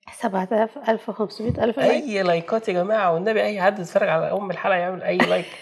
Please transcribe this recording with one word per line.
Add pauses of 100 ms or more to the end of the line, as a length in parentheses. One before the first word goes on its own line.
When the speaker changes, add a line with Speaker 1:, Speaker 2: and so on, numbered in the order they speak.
(120)
Speaker 1:
سبعة
آلاف،
ألف
وخمسمية
ألف
لايك؟
Speaker 2:
أي
لايكات
يا
جماعة،
والنبي
أي
حد
اتفرج
على
أم
الحلقة
يعمل
أي
لايك. (160)